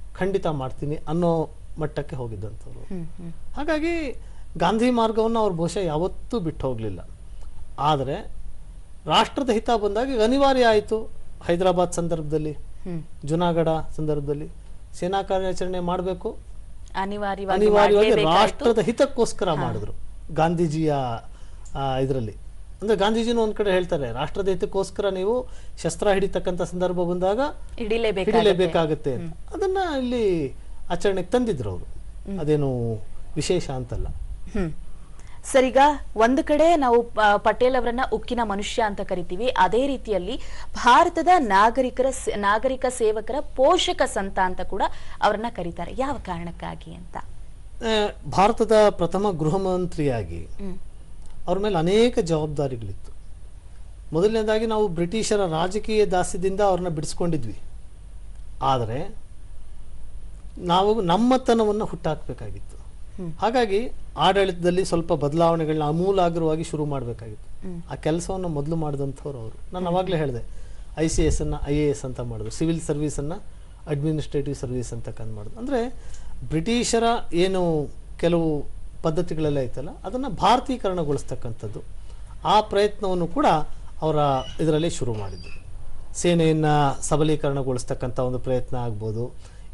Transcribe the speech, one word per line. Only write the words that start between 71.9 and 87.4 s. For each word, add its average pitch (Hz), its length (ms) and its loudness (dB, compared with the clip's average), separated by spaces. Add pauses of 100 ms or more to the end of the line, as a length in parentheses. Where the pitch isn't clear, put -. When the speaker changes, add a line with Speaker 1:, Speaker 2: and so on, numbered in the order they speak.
Speaker 1:
ಅಂತ 127 160 -8
ಮಾಡಿದ್ರು, 110 320 -6
ಸಿವಿಲ್ 165 280 0
ಸರ್ವಿಸ್ 147 380 -2
ಅನ್ನ 147 160 -4 (520)
ಅಡ್ಮಿನಿಸ್ಟ್ರೇಟಿವ್ 147 680 -2
ಸರ್ವಿಸ್ 123 360 -4
ಅಂತ 113 160 -6
ಕಂಡು 113 260 -6
ಮಾಡಿದ್ರು. 107 260 -8
ಅಂದ್ರೆ 254 340 -2 (540)
ಬ್ರಿಟಿಷರ 226 560 2 (280)
ಏನು 175 560 2 (280)
ಕೆಲವು 165 640 2 (220)
ಪದ್ಧತಿಗಳೆಲ್ಲ 156 560 0
ಐತಲ್ಲ, 127 300 -2 (160)
ಅದನ್ನ 254 240 -4
ಭಾರತೀಕರಣಗೊಳಿಸ್ತಕ್ಕಂಥದ್ದು. 175 1500 0 (640)
ಆ 185 160 6
ಪ್ರಯತ್ನವನ್ನು 202 640 2
ಕೂಡ 277 200 2 (560)
ಅವರ 156 140 2 (440)
ಇದರಲ್ಲಿ 156 300 2
ಶುರು 120 240 -2
ಮಾಡಿದ್ರು. 95 460 -6 (540)
ಸೇನೆಯನ್ನ 160 520 4 (340)
ಸಬಲೀಕರಣಗೊಳಿಸ್ತಕ್ಕಂಥ 139 1200 0